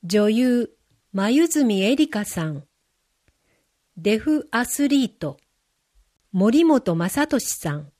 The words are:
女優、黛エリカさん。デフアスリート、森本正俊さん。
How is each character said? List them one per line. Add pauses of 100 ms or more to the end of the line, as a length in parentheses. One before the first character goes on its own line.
女
優、 (380)
黛
エ
リ
カ
さ
ん。 (1300)
デ
フ
ア
ス
リ
ー
ト、 (960)
森
本
正
俊
さ
ん。